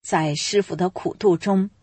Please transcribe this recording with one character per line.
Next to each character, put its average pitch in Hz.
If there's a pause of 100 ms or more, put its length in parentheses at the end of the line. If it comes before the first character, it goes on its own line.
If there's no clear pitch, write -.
在 156
师 202
父 170
的 180
苦 -
度 185
中 196 (120)